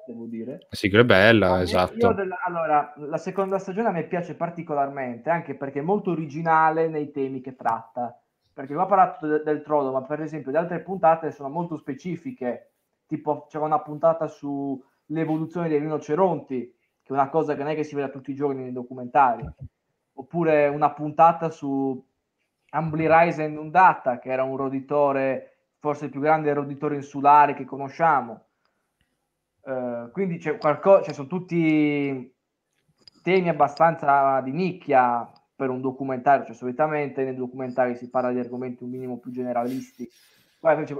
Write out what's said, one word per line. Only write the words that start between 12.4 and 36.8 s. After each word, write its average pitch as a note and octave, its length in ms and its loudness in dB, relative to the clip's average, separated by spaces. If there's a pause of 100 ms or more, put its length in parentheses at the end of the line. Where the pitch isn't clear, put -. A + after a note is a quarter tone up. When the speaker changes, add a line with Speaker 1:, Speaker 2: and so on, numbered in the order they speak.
Speaker 1:
tipo D3 420 -6
c'era D3+ 160 -6
una D#3 160 0
puntata D#3+ 460 0
sull'evoluzione D3+ 1400 -6
dei D3+ 100 2
rinoceronti, D3+ 960 -2 (280)
che - 60 -18
è - 40 -10
una C3+ 180 0
cosa D3 240 0
che C3 80 -6
non D3 100 -4
è - 20 -6
che D3+ 100 -4
si D3 100 -12
vede C#3 160 -4
tutti C3+ 220 -10
i - 40 -10
giorni C3+ 280 -2
nei B2+ 80 -10
documentari, B2 760 0 (680)
oppure D3+ 520 2
una C#3+ 240 0
puntata E3 600 2
su C3+ 540 -4 (680)
Ambly D#3+ 360 -2
Rise D#3+ 340 6
e D#3 60 -2
Inundata, D3+ 720 4
che C3 100 -8
era C3 140 0
un C3+ 120 -4
roditore, C3+ 1000 0 (220)
forse D3 260 -4
il C#3 80 -8
più C#3 80 -8
grande D3+ 320 2
roditore C#3+ 440 -4
insulare C#3+ 580 6
che C3+ 100 -10
conosciamo. C3+ 800 -2 (1200)
Eh, B2 480 -6
quindi F#3 260 -4
c'è D3+ 200 -4
qualco-, E3+ 440 6
cioè, D3+ 120 -6
sono C#3 120 -10
tutti D3+ 1080 0 (880)
temi F3+ 260 2
abbastanza C#3+ 960 2
di C3 100 -6
nicchia C3 760 2 (280)
per C3+ 120 -2
un B2+ 120 -4
documentario, C3 680 0
cioè A2+ 80 -14
solitamente C#3 720 -2